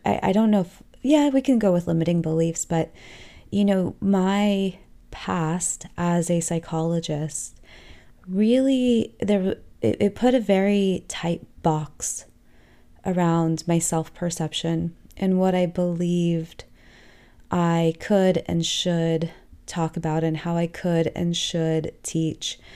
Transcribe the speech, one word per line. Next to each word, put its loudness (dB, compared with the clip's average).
I, 0
I 0
don't 4
know 4
if, -8
yeah, 4
we 2
can 2
go 4
with 0
limiting 0
beliefs, -2
but, -2
you 2
know, 0
my 0
past -6
as 0
a 2
psychologist -4
really, 2
there, 0
it, 0
it 2
put 2
a 2
very 2
tight -6
box -4
around 2
my 2
self-perception -4
and 2
what 2
I 2
believed -2
I 2
could 2
and -2
should -2
talk -4
about -2
and -2
how -4
I 0
could 0
and -2
should -2
teach. -4